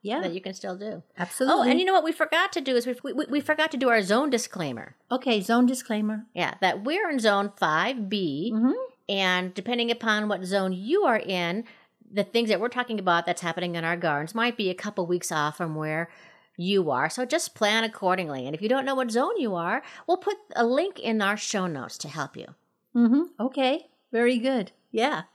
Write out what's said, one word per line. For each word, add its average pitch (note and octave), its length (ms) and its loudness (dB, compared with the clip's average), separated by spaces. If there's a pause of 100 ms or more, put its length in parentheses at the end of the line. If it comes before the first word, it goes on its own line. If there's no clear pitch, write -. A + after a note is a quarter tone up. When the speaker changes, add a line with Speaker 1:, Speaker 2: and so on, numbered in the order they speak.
Speaker 1:
Yeah. A3+ 200 -4
Speaker 2:
That F3 120 -4
you F#3 60 -8
can - 140 -10
still F#3 220 -10
do. G3+ 260 -10 (140)
Speaker 1:
Absolutely. C4 400 2
Speaker 2:
Oh, B3 140 4
and D#4 100 4
you F#4 60 2
know F#4+ 60 4
what E4 120 6
we D#4+ 80 0
forgot E4 400 0
to E4+ 80 -2
do C4 160 0
is A#3+ 100 2
we, B3 180 -4
we, C4+ 80 -6 (160)
we C#4 120 2
forgot D#4 320 0
to C#4+ 40 -4
do B3+ 120 2
our A3+ 140 6
zone A3+ 280 2
disclaimer. E3 680 -4 (140)
Speaker 1:
Okay, A#3+ 300 0
zone A#3 260 4
disclaimer. G#3+ 680 -2
Speaker 2:
Yeah, F3 260 0
that F#3+ 240 2
we're F4 260 0
in C#4 100 -2
zone G3+ 360 2
five G3 520 0
B. F#3 460 -2
Speaker 1:
Mm-hmm. A#3 180 2 (360)
Speaker 2:
And F#3 460 0
depending A#3 360 -2
upon G#3+ 380 0
what F#3 160 -2
zone F#3+ 280 0
you A#3 320 0
are A#3 140 4
in, F3+ 460 -2 (440)
the G3+ 160 -2
things A#3 260 0
that F#3 100 2
we're A#3+ 80 0
talking A#3+ 320 -4
about F3 260 4
that's F3 140 -2
happening F3 360 -4
in E3 80 -4
our E3+ 120 0
gardens E3 380 -2
might A#3 220 2
be G3+ 120 -2
a F#3 60 -2
couple F#3+ 320 -4
weeks F3 260 -2
off D3+ 240 0
from E3 180 -4
where D#3 360 -4 (460)
you F3+ 340 2
are. C3+ 180 2
So B3+ 160 -4
just D#4 300 -2
plan A3 300 2
accordingly. F3+ 640 -2
And C#3+ 80 -4
if D#3 80 -6
you G#3+ 60 -2
don't C4 160 2
know C4+ 120 -2
what B3+ 160 -2
zone E4 280 2
you G#3+ 140 -2
are, F3+ 280 -2 (240)
we'll F4 120 2
put G4 180 -4 (180)
a A#3+ 120 2
link D4+ 340 0
in A3 220 0
our G3+ 140 0
show F#3+ 300 -2
notes C3+ 320 -8
to D#3 100 -10
help C#3 280 -8
you. - 100 -14 (480)
Speaker 1:
Mm-hmm. A#3+ 280 6 (180)
Okay. C4 480 0 (240)
Very A#3+ 260 4
good. A#3+ 320 0 (220)
Yeah. A3+ 300 0 (120)